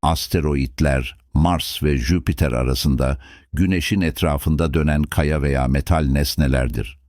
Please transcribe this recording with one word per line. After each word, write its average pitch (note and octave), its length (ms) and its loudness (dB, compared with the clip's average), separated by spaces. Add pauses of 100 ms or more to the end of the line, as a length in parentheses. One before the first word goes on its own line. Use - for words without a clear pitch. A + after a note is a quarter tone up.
Asteroitler, D2 1120 0 (180)
Mars E2 480 0
ve D2 160 0
Jüpiter D2 540 0
arasında C2 640 0 (340)
Güneş'in F#2 480 0
etrafında D#2 760 0
dönen D2+ 280 2
kaya D2 400 0
veya C2+ 260 0
metal D2 360 0
nesnelerdir. C2 960 0 (100)